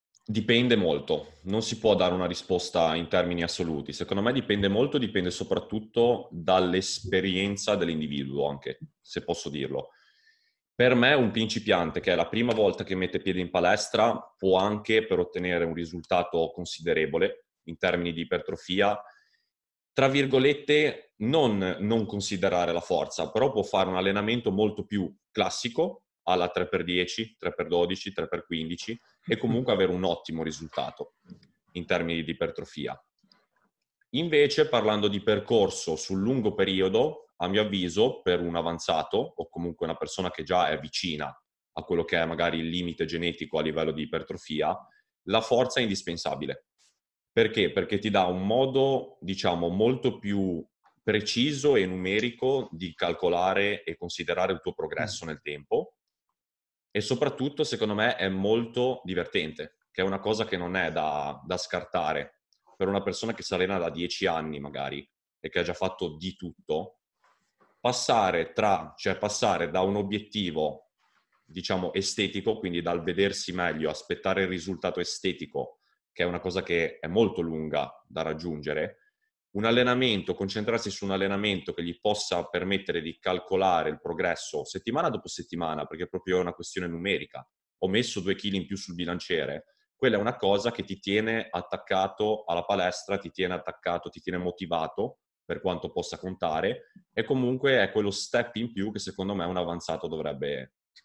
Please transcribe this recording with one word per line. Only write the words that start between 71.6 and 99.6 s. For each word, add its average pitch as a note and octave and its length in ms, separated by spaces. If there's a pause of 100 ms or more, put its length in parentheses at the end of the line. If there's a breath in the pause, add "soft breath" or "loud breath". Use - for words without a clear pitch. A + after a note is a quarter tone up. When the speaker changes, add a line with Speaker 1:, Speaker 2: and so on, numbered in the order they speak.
Speaker 1:
estetico, G2 640
quindi F2 220
dal E2+ 220
vedersi F#2 500
meglio, D#2+ 360
aspettare F#2+ 540
il F#2 60
risultato F2+ 500
estetico, D2+ 800 (320)
che - 120
è - 20
una F2 140
cosa F#2 220
che E2+ 380
è D#2+ 80
molto F#2+ 340
lunga D#2 480 (160)
da D#2+ 160
raggiungere, D#2 760 (540)
un G#2 140
allenamento, B2 680
concentrarsi G#2+ 560
su - 160
un G2 60
allenamento G2 640
che E2+ 100
gli E2+ 160
possa F#2 460
permettere F2+ 560
di D#2+ 180
calcolare F#2 680
il D#2 100
progresso E2+ 640
settimana C3 460
dopo G#2+ 180
settimana, D#2+ 580
perché E2 220
proprio F2+ 300
è F2+ 40
una F2 120
questione F2+ 340
numerica. E2 580 (340)
Ho F#2+ 100
messo G#2+ 320
due F#2 140
chili G2 220
in F2 80
più G2 120
sul F#2 180
bilanciere, E2+ 720 (300)
quella B2 220
è - 20
una A2+ 180
cosa G2+ 340
che - 120
ti - 160
tiene A2 500
attaccato F#2+ 960
alla E2+ 180
palestra, F#2+ 540
ti F2+ 120
tiene F2+ 260
attaccato, F2 540
ti - 120
tiene F2+ 160
motivato F2+ 800 (240)
per - 160
quanto F2 320
possa E2+ 260
contare, F2+ 760 (200)
e A2+ 120
comunque C3 580
è G2 100
quello G#2+ 180
step - 460
in A#2 160
più G#2 200
che G2 80
secondo F#2+ 360
me F2+ 80
un F2+ 140
avanzato E2+ 500